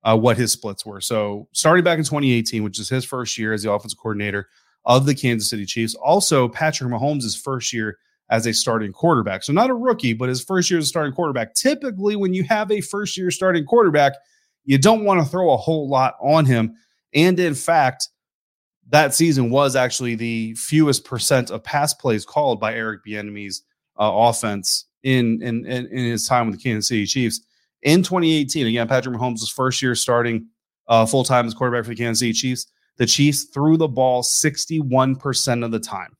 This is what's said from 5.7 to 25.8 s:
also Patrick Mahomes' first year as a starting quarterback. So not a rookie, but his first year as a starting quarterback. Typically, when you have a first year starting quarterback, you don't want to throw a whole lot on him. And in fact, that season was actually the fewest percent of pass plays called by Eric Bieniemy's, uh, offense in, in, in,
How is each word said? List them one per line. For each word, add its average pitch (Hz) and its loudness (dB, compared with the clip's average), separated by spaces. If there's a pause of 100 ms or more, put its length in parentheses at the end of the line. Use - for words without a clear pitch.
also 147 2
Patrick 139 -4
Mahomes' 123 -4
first 131 -6
year 110 -6 (320)
as 113 0
a 113 -2
starting 113 -2
quarterback. 104 0
So 143 -4
not 233 2
a 254 -2
rookie, 233 -2
but 127 -4
his 127 -4
first 185 -2
year 170 0
as 151 -2
a - -2
starting 147 -4
quarterback. 135 -4
Typically, 240 -2
when 190 0
you 185 0
have 208 0
a 208 -2
first 202 -8
year 180 -2
starting 175 0
quarterback, 147 4 (500)
you 135 4
don't 214 4
want 185 4
to 135 -2
throw 175 2
a 127 4
whole 156 -2
lot 131 0
on 147 4
him. 113 2 (380)
And 175 6
in 170 0
fact, 135 0 (800)
that 147 4
season 135 2
was 135 2
actually 123 0
the 113 -4
fewest 147 2
percent 123 0
of 107 -10
pass 147 -2
plays 110 -2
called 131 0
by 110 -2
Eric 110 -8
Bieniemy's, 104 -12 (360)
uh, 104 2
offense 113 0 (180)
in, 120 2
in, 117 -6
in, 123 -6